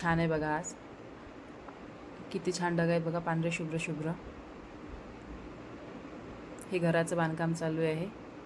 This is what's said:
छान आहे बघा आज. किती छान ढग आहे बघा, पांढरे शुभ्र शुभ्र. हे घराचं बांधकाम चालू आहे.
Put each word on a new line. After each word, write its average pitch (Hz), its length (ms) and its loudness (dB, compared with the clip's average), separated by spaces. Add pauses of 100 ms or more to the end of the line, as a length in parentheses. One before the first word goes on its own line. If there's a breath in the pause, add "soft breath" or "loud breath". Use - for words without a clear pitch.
छान 165 180 6
आहे 165 80 6
बघा 151 280 4
आज. - 180 -2 (1600)
किती 185 200 0
छान 175 240 2
ढग 170 140 6
आहे 170 100 8
बघा, 165 200 2
पांढरे 170 320 4
शुभ्र 165 280 0
शुभ्र. 156 320 0 (2500)
हे 190 60 2
घराचं 165 400 6
बांधकाम 165 360 4
चालू 160 280 2
आहे. 160 240 2 (400)